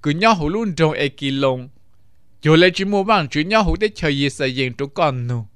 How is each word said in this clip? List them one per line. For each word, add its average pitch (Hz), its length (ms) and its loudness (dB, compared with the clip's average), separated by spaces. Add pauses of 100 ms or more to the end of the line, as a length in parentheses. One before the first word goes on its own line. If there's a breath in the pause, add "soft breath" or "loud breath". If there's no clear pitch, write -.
Cứ 147 80 -2
nhỏ 196 220 2
hú 160 160 0
luôn 202 260 -4
trong 156 180 2
ê 143 160 -2
kỳ 139 220 -6
lông. 131 380 -2 (720)
Chùa 156 160 4
lê 180 180 6
chỉ 190 100 -4
mua 202 180 0
vang 185 260 0
chữ 147 120 -4
nhỏ 202 200 2
hú 214 200 2
để 214 140 0
chờ 170 140 -2
gì 139 220 0
sẽ 139 160 -4
yên 127 280 -2
trú 139 120 -6
con 135 400 -2
nụ. 120 180 -4 (120)